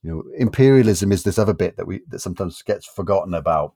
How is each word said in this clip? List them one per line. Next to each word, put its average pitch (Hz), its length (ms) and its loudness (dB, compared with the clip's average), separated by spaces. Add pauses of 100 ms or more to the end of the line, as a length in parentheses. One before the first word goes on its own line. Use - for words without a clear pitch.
You 80 60 -10
know, 80 140 -8 (140)
imperialism 117 760 4
is 90 100 -2
this 101 160 -2
other 107 140 2
bit 85 240 -4
that 87 100 -8
we, 92 220 -10
that - 100 -14
sometimes 90 420 -8
gets 101 240 -6
forgotten 92 480 -4
about 78 420 -2